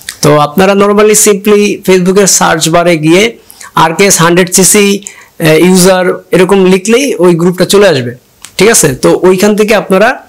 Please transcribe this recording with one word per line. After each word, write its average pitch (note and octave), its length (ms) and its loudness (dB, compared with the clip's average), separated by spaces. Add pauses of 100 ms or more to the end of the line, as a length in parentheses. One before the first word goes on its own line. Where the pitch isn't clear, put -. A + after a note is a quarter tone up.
(220)
তো D3 180 2
আপনারা F#3 340 0
normally G#3 420 0 (120)
simply G#3 340 0 (260)
Facebook-এর F#3 400 0
search E3 420 -2
বারে E3+ 280 0
গিয়ে F3 400 0 (380)
আরকেএস E3 460 0
হান্ড্রেড F3 320 0
সিসি, G3+ 460 0
আহ, - 480 -10
user F3+ 840 2
এরকম F#3 340 2
লিখলেই A3 500 0
ওই F3 200 2
গ্রুপটা F3 300 -2
চলে G3+ 220 2
আসবে, B2+ 280 -2 (420)
ঠিক G3 120 2
আছে? F#3 260 -2
তো E3 280 0
ওইখান F#3+ 320 2
থেকে G#3 200 0
আপনারা G3 540 0